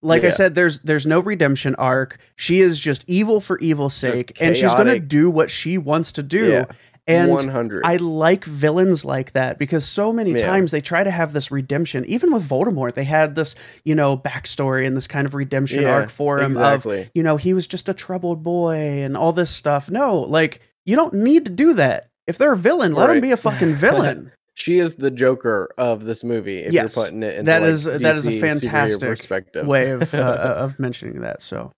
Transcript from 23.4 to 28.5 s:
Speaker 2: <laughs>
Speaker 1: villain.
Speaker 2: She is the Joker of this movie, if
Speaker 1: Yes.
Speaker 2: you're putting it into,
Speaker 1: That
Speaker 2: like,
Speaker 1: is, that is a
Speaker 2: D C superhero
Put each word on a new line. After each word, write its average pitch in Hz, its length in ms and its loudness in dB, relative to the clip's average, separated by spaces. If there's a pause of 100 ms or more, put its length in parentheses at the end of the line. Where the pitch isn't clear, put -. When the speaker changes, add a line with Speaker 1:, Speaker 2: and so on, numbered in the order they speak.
Speaker 2:
<laughs> - 20 -4
Speaker 1:
villain. 139 560 0 (220)
Speaker 2:
She 175 260 0
is 165 160 -2
the 135 160 0
Joker 123 560 0 (100)
of 117 280 -2
this 113 180 -8
movie, 104 340 -4
if 120 140 -6
Speaker 1:
Yes. 113 240 -2
Speaker 2:
you're 113 80 0
putting 101 180 -6
it 104 120 -6
into, - 100 -8
Speaker 1:
That 165 180 2
Speaker 2:
like, 160 80 4
Speaker 1:
is, 151 140 -2
that 147 180 -4 (140)
is 147 100 -4
a 117 40 0
Speaker 2:
D 110 100 -2
C 160 60 0
superhero 147 140 0